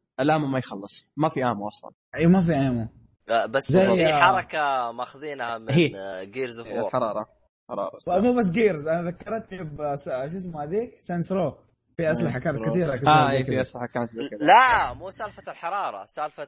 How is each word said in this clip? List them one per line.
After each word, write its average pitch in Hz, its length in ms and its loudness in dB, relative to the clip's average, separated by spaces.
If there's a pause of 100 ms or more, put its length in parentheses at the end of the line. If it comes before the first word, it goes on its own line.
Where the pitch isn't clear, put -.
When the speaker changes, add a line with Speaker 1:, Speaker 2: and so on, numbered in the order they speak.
(200)
Speaker 1:
الأمو 151 260 2
ما 135 120 0
يخلص. 101 480 -10 (100)
ما 151 120 2
في 139 160 -2
أمو 104 240 -2
أصلًا. - 220 -16 (240)
Speaker 2:
أي، 156 120 2
ما 190 140 8
في 170 120 2
أمو. 127 360 0 (400)
Speaker 3:
لا، 110 180 2
بس 131 260 0
Speaker 2:
زي 190 140 6
Speaker 3:
في 185 200 4
Speaker 2:
آه، 151 140 4
Speaker 3:
حركة 151 720 2
ماخذينها 123 680 -8
من، 113 120 -8
Speaker 1:
هي. 151 260 4
Speaker 3:
آه، 95 280 -10
Gears 117 320 -8
of 113 100 -12
Speaker 1:
هي 113 160 -6
Speaker 3:
War. 104 40 -2
Speaker 1:
الحرارة. 110 400 -2 (440)
حرارة. 123 500 -2
Speaker 2:
مو 247 140 4
بس 226 160 2
جيرز، 165 380 0
أنا 170 220 -2
ذكرتني 190 540 -10
بس، 147 440 -6
آه، 135 200 -6
شو 170 80 -10
اسمه 170 280 -10
هذيك؟ 208 340 -4
Saints 175 340 -4
رو. 175 220 -2 (420)
في 160 140 0
أسلحة - 220 0
Speaker 1:
سانس 127 120 -6
Speaker 2:
كانت 147 140 -2
Speaker 1:
رو. - 140 -2
Speaker 2:
كثيرة، 156 240 0
كثيرة 139 140 4
Speaker 1:
آه، 151 200 6
Speaker 2:
زي 139 60 2
Speaker 1:
إيه، 131 80 0
في 131 60 -6
Speaker 2:
كذا. 131 120 0
Speaker 1:
أسلحة 123 240 -8
كانت 120 260 -4
زي 240 160 -8
كذا. - 100 -12
Speaker 3:
لا، 240 560 6
مو 165 160 -14
سالفة 196 420 -12
الحرارة، 165 520 -6
سالفة 151 440 -10